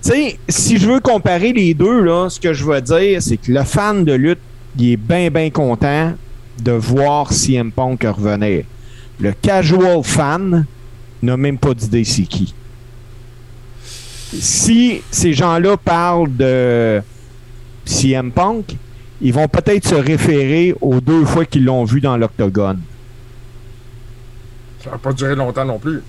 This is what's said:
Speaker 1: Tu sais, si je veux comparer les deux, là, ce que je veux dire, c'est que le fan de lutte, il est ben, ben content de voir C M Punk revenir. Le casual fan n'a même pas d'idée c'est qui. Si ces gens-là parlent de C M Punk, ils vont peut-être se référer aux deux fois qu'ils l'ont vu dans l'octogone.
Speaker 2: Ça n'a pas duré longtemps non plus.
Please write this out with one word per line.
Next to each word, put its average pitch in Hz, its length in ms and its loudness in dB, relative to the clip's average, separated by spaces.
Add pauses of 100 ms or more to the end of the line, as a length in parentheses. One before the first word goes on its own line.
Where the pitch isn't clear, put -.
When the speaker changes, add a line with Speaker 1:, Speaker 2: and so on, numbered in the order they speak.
Speaker 1:
Tu 202 80 2
sais, 277 280 0 (100)
si - 280 2
je 196 100 4
veux 254 120 4
comparer 214 540 2
les 190 200 4
deux, 202 280 4
là, 175 280 2
ce - 100 -12
que 165 140 0
je 139 100 -4
veux 143 180 0
dire, 175 400 2
c'est 117 160 -2
que - 140 -4
le 135 120 2
fan 202 400 0
de 151 100 2
lutte, 143 260 2 (380)
il 120 140 4
est 120 60 2
ben, 170 320 0
ben 160 220 0
content 147 640 0 (480)
de 117 100 0
voir 139 600 2
C - 220 0
M 120 180 -2
Punk 131 320 -2
revenir. 104 640 0 (540)
Le 101 120 0
casual 185 720 2
fan 160 640 0 (580)
n'a 123 140 0
même 139 200 0
pas 135 160 2
d'idée 113 300 0
c'est 107 200 -2
qui. - 300 -4 (1800)
Si 233 720 2
ces 170 240 0
gens-là 175 440 2
parlent 170 580 0
de 120 680 2 (840)
C - 260 0
M 127 200 -2
Punk, 202 440 -2 (460)
ils 131 120 2
vont 151 140 2
peut-être 196 400 0
se 180 80 2
référer 151 840 2
aux 127 180 2
deux 156 240 4
fois 165 220 2
qu'ils 135 180 2
l'ont 127 220 2
vu 123 160 2
dans 131 160 2
l'octogone. 98 640 0 (2000)
Speaker 2:
Ça 127 80 -12
n'a 117 60 -10
pas 131 160 -2
duré 139 220 -2
longtemps 131 300 -2
non 117 140 -4
plus. 147 300 -4